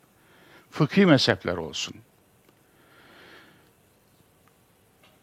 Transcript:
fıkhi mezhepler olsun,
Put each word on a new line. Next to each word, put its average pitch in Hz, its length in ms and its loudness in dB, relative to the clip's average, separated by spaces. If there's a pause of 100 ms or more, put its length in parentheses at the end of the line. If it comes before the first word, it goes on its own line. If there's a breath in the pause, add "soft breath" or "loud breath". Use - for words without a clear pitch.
(720 soft breath)
fıkhi 185 340 2
mezhepler 113 520 2
olsun, 82 380 -12 (3250 soft breath)